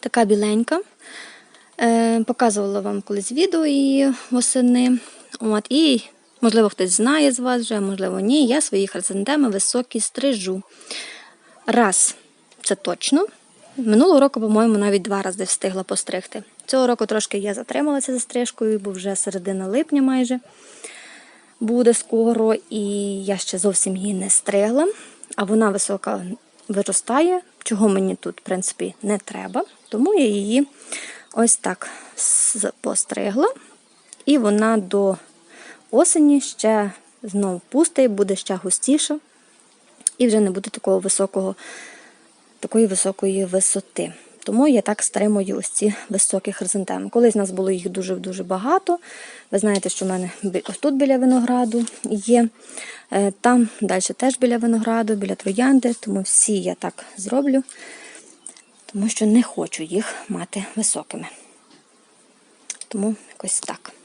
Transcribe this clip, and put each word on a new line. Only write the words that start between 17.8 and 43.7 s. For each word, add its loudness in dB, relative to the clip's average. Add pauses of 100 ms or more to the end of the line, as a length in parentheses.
за -2
стрижкою, -2
бо -6
вже -6
середина -4
липня 0
майже 0 (1200)
буде 4
скоро, 2 (160)
і -4 (440)
я -2
ще -6
зовсім 0
її -4
не -4
стригла. 2 (480)
А -2
вона 4
висока -4 (460)
виростає, 0 (240)
чого 2
мені 0
тут, -12
в -20
принципі, -6
не -2
треба. -8 (240)
Тому 0
я 4
її 0 (680)
ось 2
так -8 (280)
с-, -2
постригла. -2 (760)
І 4
вона 2
до 0 (720)
осені 6
ще 0 (300)
знов -2
пустить, 2
буде 0
ще -6
густіша. 0 (1000)
І 4
вже 4
не 2
буде -8
такого 0
високого, -2 (1040)
такої 2
високої -2
висоти. -2 (320)